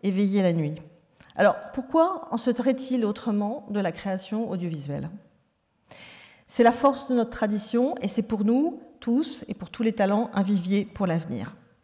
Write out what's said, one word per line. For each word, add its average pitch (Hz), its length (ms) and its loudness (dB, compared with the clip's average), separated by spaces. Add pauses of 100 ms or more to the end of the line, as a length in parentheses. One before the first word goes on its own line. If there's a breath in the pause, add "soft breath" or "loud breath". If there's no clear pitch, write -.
éveillés 196 380 2
la 180 100 4
nuit. 156 280 -2 (540 soft breath)
Alors 196 220 4 (180)
pourquoi 330 560 0
en - 80 -2
serait-il 254 680 0
autrement 208 640 -2
de 208 120 -2
la 190 100 0
création 196 580 -4
audiovisuelle ? 156 600 -6 (1400 loud breath)
C'est - 160 2
la 233 80 10
force 277 380 2
de 254 80 0
notre 233 140 2
tradition 226 680 0
et - 60 -4
c'est 208 160 -2
pour 208 220 -2
nous 262 360 2 (200)
tous 247 480 0
et - 60 -6
pour - 160 -14
tous - 120 -6
les 220 100 2
talents 208 420 2
un 202 100 2
vivier 196 400 2
pour 202 240 -2
l'avenir. 147 480 -2 (260)